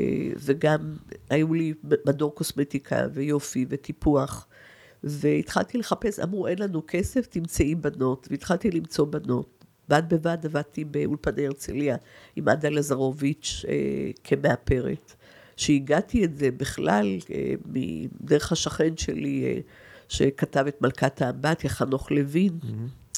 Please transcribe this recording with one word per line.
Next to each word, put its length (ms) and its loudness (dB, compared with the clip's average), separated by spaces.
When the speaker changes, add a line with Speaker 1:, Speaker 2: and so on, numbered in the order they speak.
Speaker 1:
וגם 600 2
היו 240 4
לי 200 0
מדור 280 2
קוסמטיקה 760 -2
ויופי 560 -2
וטיפוח. 800 0
והתחלתי 760 0
לחפש, 420 -2
אמרו, 260 -2
"אין 120 -2
לנו 300 -2
כסף, 380 0
תמצאי 480 -4
בנות." 560 -2
והתחלתי 400 -2
למצוא 360 0
בנות. 580 -4
בד 200 4
בבד 360 0
עבדתי 400 -4
באולפני 640 -2
הרצליה 500 -2
עם 120 -2
עדה 200 4
לזרוביץ', 1000 0
אה, 60 0
כמאפרת. 880 0
שהגעתי 680 2
את 120 0
זה 140 2
בכלל, 680 0
אה, 240 -2
מדרך 840 -2
השכן 440 0
שלי, 480 -2
אה, 160 -2
שכתב 600 2
את 140 -8
מלכת 400 0
האמבטיה, 480 0
חנוך 400 -2
לוין, 540 2
Speaker 2:
מהמם. 240 -6